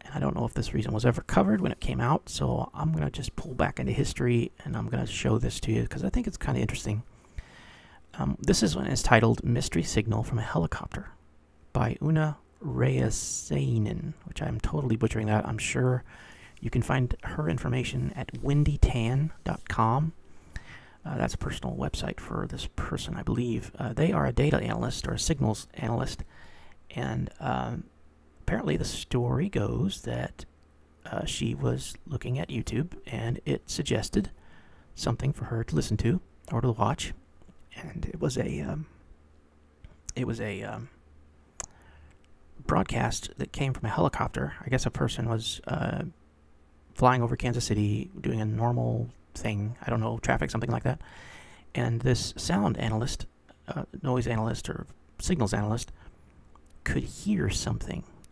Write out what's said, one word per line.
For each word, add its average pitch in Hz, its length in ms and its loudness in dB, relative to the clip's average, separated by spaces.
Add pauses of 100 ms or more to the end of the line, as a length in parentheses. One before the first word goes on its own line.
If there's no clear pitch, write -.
And - 120 -12
I 147 60 -2
don't 139 160 2
know 120 100 0
if - 80 -4
this - 200 -2
reason 123 180 0
was 113 140 2
ever 123 160 4
covered 196 400 4
when - 100 2
it - 80 -8
came 131 220 0
out, 123 260 2
so 123 460 0
I'm 156 180 0
gonna 156 180 0
just - 260 -6
pull - 180 -8
back - 260 0
into 131 140 0
history 123 580 2 (140)
and - 100 -4
I'm 110 140 -4
gonna 117 180 0
show - 300 2
this 110 240 0
to - 100 0
you 117 160 2
'cause - 160 -4
I 196 60 0
think 240 180 2
it's - 100 -4
kinda 123 220 0
interesting. 120 440 -2 (1120)
Um, - 260 -2
this - 200 4
is 196 140 4
one - 120 -2
is - 140 0
titled 113 420 8
Mystery 120 400 2
Signal 107 400 2
from - 140 -2
a - 60 0
Helicopter - 680 -4 (600)
by 117 300 0
Una 156 360 2 (260)
Rayasainen, 131 1500 0 (120)
which - 160 -10
I'm 117 180 -2
totally 123 380 2
butchering 110 300 2
that. 107 200 4
I'm 113 100 -4
sure 127 460 2 (560)
you 120 100 -6
can 123 120 2
find 127 420 2
her - 240 -2
information 127 680 0
at 123 260 -8
wendy 143 360 4
tan 131 540 4 (120)
dot - 260 -2
com. 127 440 4 (920)
Uh, - 120 -4
that's - 160 2
a - 40 -4
personal - 380 -4
website - 440 -4
for - 280 -4
this - 280 -6
person, - 400 -4
I - 80 -4
believe. 120 560 -2
Uh, 123 140 -4
they 156 180 2
are 151 140 2
a 127 80 0
data 143 240 4
analyst 117 500 -2
or 120 60 -2
a 113 60 -2
signals 135 540 0
analyst, 120 500 -2 (680)
and, 127 480 -2
um, 127 460 -4 (560)
apparently 190 360 0
the - 80 -2
story 127 640 0
goes 117 520 0
that, - 440 -6 (600)
uh, - 200 -4
she - 300 -2
was 131 400 -2 (100)
looking 127 320 -4
at 156 120 -4
YouTube 131 580 -4
and 120 380 -4
it - 220 -2
suggested - 600 0 (640)
something - 400 0
for - 120 -6
her 113 180 -2
to - 120 -4
listen - 220 2
to 92 240 2 (300)
or 113 100 0
to 123 100 2
watch, 113 420 0 (600)
and - 300 -8
it - 140 -8
was 147 180 0
a, - 240 -2
um, 151 240 -4 (1300)
it 123 120 -2
was 113 120 -4
a, 107 220 -4
um, 107 280 -10 (1800)
broadcast 127 720 2
that - 140 -4
came 135 220 0
from - 120 -4
a 107 40 0
helicopter. 135 640 0 (100)
I - 60 -8
guess 127 160 2
a 120 60 0
person 120 360 0
was, 113 380 -2
uh, 127 380 -2 (880)
flying 123 300 6
over 120 120 2
Kansas 120 300 0
City 104 540 2
doing 113 220 0
a 107 40 0
normal 117 640 0 (240)
thing, 107 480 -2
I - 80 -6
don't 117 120 2
know, 113 180 -2
traffic, - 320 2
something 113 180 -2
like 117 140 0
that. 127 160 0 (760)
And 117 280 2
this 123 340 2
sound 190 420 2
analyst, 110 500 0 (420)
uh, - 160 -4 (180)
noise 127 240 0
analyst 113 420 -2
or - 160 -6 (340)
signals 135 340 2
analyst, 107 400 0 (880)
could - 200 0
hear - 460 0
something - 540 -4 (280)